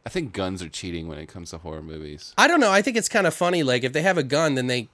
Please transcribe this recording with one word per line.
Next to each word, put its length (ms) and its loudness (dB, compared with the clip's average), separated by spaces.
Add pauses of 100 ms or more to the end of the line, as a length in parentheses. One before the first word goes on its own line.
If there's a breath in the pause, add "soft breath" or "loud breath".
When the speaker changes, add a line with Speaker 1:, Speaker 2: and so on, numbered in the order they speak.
Speaker 1:
I 20 -10
think 240 -4
guns 300 -4
are 60 -8
cheating 400 -8
when 100 -10
it 80 -12
comes 240 -14
to 80 -14
horror 240 -10
movies. 560 -12
Speaker 2:
I 100 8
don't 120 4
know. 100 6
I 120 6
think 140 -2
it's 120 -2
kinda 220 2
funny. 320 0
Like, 220 2
if 80 -2
they 100 0
have 140 4
a 60 2
gun, 320 2
then 120 0
they 280 -2